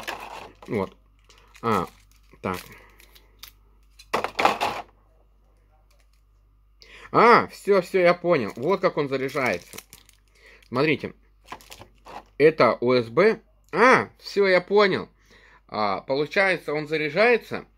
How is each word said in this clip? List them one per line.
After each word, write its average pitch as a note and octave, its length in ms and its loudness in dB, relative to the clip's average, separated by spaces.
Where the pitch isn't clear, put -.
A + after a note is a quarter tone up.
Вот. G2 280 -6
А, G#2 240 0
так. F#2 160 -6
А, F3+ 360 6
всё, F#3+ 340 -2
всё, F#3 200 -2
я F3 120 4
понял. E3+ 440 -2
Вот F3+ 240 -2
как E3+ 160 -2
он D3 120 -4
заряжается. C3 680 -4
Смотрите. C3 480 -4
Это C#3 420 4
У B2 140 2
С A#2+ 160 0
Б. F3+ 320 2
А, F#3+ 380 4
всё, - 260 -2
я F#3 160 2
понял. F#3+ 480 2
А, G2+ 340 -4
получается, D3+ 720 -2
он D3+ 140 -6
заряжается, D#3 800 -2